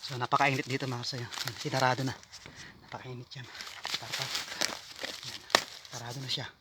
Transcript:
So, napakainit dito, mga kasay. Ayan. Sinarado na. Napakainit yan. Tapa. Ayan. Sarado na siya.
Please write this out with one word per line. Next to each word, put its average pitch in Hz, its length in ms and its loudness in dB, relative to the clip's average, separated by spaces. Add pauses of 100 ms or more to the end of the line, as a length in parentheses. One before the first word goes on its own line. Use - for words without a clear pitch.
So, 131 160 -2
napakainit 139 480 6
dito, 131 180 0
mga 120 160 -2
kasay. 123 220 -2
Ayan. - 340 -4
Sinarado 131 480 4
na. 127 80 0 (720)
Napakainit 127 480 -10
yan. 123 160 -10 (500)
Tapa. 120 260 -2 (1000)
Ayan. - 140 -8 (500)
Sarado 123 300 -6
na 131 100 -6
siya. 127 160 -2 (140)